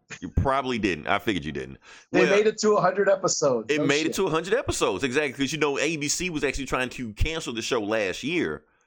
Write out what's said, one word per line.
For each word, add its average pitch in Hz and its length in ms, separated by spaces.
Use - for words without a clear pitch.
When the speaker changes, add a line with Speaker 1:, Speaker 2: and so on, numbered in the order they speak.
Speaker 1:
You 87 80
probably 131 500
didn't. 85 280
I 98 120
figured 92 240
you 76 80
didn't. 67 280
Speaker 2:
They 180 100
Speaker 1:
Well, 185 80
Speaker 2:
made 208 180
it 208 120
to 214 160
a 185 60
hundred 190 280
episodes. 143 600
Speaker 1:
it 147 100
Speaker 2:
No 147 80
Speaker 1:
made 147 140
it - 60
Speaker 2:
shit. - 80
Speaker 1:
to 190 120
a - 20
hundred 170 240
episodes, 156 500
exactly, 135 300
'cause, 127 80
you 156 80
know, 143 180
A 156 200
B 147 100
C 180 220
was 147 160
actually 135 200
trying 127 260
to 117 220
cancel 156 400
the 113 80
show 120 200
last 101 420
year, 117 400